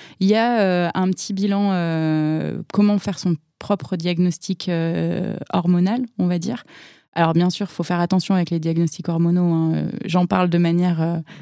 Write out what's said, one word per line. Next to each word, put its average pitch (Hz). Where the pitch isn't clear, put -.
Il 190
y 208
a, 233
euh, 180
un 185
petit 190
bilan, 196
euh, 156
comment 208
faire -
son 175
propre -
diagnostic, 175
euh, 165
hormonal, 180
on 180
va 175
dire. 196
Alors, 165
bien 175
sûr, 190
faut -
faire 175
attention 180
avec 175
les 165
diagnostics 165
hormonaux, 170
hein. 160
Euh, 156
j'en 180
parle 180
de 170
manière, 170
euh, 165